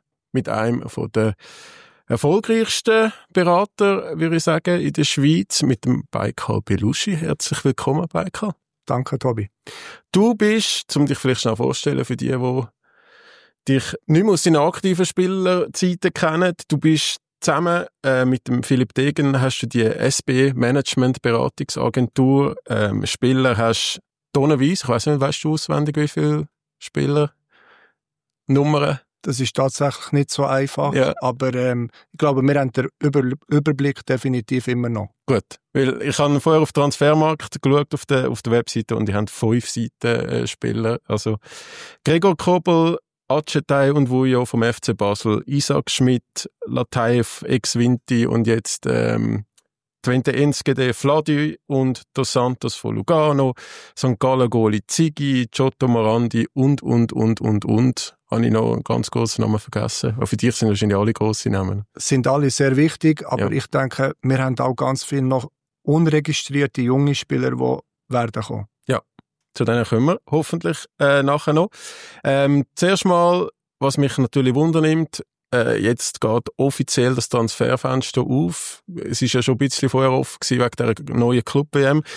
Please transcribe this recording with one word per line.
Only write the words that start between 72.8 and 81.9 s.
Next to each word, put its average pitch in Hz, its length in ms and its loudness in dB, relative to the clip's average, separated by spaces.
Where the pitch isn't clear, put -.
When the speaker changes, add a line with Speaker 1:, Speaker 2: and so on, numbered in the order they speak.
Speaker 1:
mal, 175 420 2
was 139 160 0
mich 143 220 0
natürlich 127 360 2
wundernimmt, 156 680 0
äh, 117 280 0
jetzt - 380 -2
geht 117 280 -2
offiziell 131 560 0
das 127 160 -4
Transferfenster 127 920 -2
auf. 151 600 -4
Es - 160 -4
ist 123 100 0
ja 127 80 0
schon 131 140 2
ein 110 40 -2
bisschen 135 300 -2
vorher 131 240 2
offen 131 280 -2
gewesen 123 220 0
wegen 120 440 -2
der - 100 -8
neuen 120 260 2
Club-W 143 400 0
M. 143 200 4